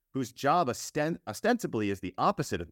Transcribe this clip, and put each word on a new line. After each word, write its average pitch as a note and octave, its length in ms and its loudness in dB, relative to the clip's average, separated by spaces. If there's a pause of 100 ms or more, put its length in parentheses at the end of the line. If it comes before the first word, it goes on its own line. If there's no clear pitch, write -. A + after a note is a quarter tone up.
(140)
whose C3+ 180 -2
job D3 380 2
osten-, D3+ 580 -2
ostensibly C3+ 640 0
is G2 100 -2
the F2+ 180 -6
opposite C#3 440 0
of E2 100 -10